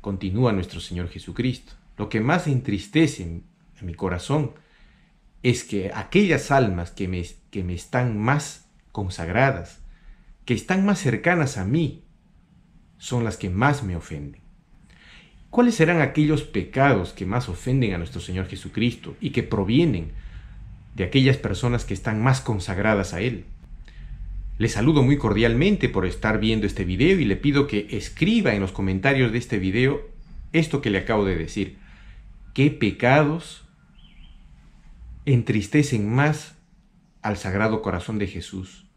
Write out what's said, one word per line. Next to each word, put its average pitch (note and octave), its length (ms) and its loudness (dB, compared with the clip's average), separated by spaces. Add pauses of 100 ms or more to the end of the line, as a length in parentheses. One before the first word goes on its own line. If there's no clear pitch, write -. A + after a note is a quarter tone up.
continúa G2+ 500 0
nuestro F2 280 -4
Señor F2 280 -8
Jesucristo, A2+ 640 -6 (240)
"lo G#2 140 -6
que A2 100 0
más D3 260 0
entristece C3 760 0
en, E2+ 220 -10 (360)
en F#2 60 -10
mi E2+ 80 -8
corazón G#2+ 580 -2 (920)
es A#2+ 220 2
que F#2+ 300 -4
aquellas D#3+ 560 2
almas G2+ 400 2
que F#2+ 180 -6
me, F2+ 160 -4 (260)
que G2 140 -6
me F2+ 80 -4
están A#2 460 -2
más C3+ 500 -2 (240)
consagradas, F#2 880 -2 (640)
que - 80 0
están F#3 320 2
más G3+ 140 4
cercanas D3 580 2
a G2 80 -2
mí, C3 400 0 (960)
son A#2+ 260 -2
las G#2+ 140 -4
que G2+ 100 -6
más A#2+ 340 2
me F#2 140 -4
ofenden". D2 460 -12 (1040)
¿Cuáles A#3+ 260 4
serán E3 260 4
aquellos D3 440 2
pecados G#2+ 680 2
que F#2 140 -8
más A#2+ 220 -2
ofenden A#2+ 440 0
a F2 60 -4
nuestro E2+ 220 -8
Señor F#2 260 -4
Jesucristo - 720 -4
y D#3+ 100 -4
que - 120 0
provienen G#2 680 2 (840)
de A#2+ 80 -4
aquellas C3 360 4
personas A#2 460 -2
que - 80 -6
están G#2+ 300 -2
más C3 180 4
consagradas G2+ 760 0
a E2 60 -4
Él? A2 260 -4 (1120)
Les A2+ 120 2
saludo C3+ 320 4
muy C#3 160 4
cordialmente A#2 680 2
por F#2 180 0
estar G#2+ 320 0
viendo G#2+ 300 0
este F#2+ 160 -4
video A#2 340 4
y D3+ 60 2
le G2 100 2
pido C#3 320 2
que G#2 240 -2
escriba E3 640 0
en G2+ 60 0
los F#2+ 100 -2
comentarios G#2 640 0
de A#2 60 -2
este A#2+ 200 -4
video A2+ 500 0 (440)
esto D#3+ 280 0
que A2 100 -2
le G2 80 2
acabo G#2 260 0
de F#2 120 0
decir. E2 420 -6 (760)
¿Qué C#3+ 160 4
pecados C#3+ 920 2 (1600)
entristecen A#2 840 2
más C#3+ 500 0 (640)
al G#2+ 140 -2
Sagrado G#2 460 0
Corazón G2 380 -4
de G2 80 -2
Jesús? - 580 -12 (100)